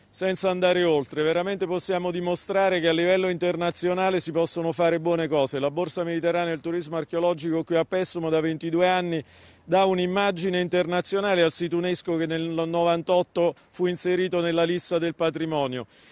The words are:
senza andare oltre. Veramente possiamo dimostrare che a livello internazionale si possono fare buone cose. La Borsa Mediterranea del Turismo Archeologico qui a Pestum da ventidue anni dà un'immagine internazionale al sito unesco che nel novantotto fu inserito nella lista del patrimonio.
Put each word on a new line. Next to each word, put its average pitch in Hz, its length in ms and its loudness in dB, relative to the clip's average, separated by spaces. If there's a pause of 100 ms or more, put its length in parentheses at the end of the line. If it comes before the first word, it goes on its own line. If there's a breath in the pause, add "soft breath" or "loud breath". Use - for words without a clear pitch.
senza 190 400 -2
andare 180 340 2
oltre. 151 400 0
Veramente 175 420 0
possiamo 180 460 -2
dimostrare 180 680 0
che 165 100 2
a 165 40 4
livello 185 360 2
internazionale 180 880 0
si 165 140 -6
possono 165 400 0
fare 170 260 2
buone 165 280 0
cose. 143 300 2
La 139 140 0
Borsa 175 320 -4
Mediterranea 170 460 0
del 160 120 -4
Turismo 165 360 -4
Archeologico 165 680 -2
qui 165 140 0
a 160 80 2
Pestum 175 440 -4
da 160 120 2
ventidue 165 460 0
anni 175 360 0 (400 loud breath)
dà 185 220 4
un'immagine 185 760 0
internazionale 180 800 0
al 160 100 4
sito 170 260 -4
unesco 175 400 -2
che 160 100 -2
nel 160 160 -4
novantotto 170 1120 2 (160 soft breath)
fu 180 160 -2
inserito 180 540 0
nella 170 220 2
lista 170 360 -2
del 165 160 -2
patrimonio. 151 720 -2 (240 loud breath)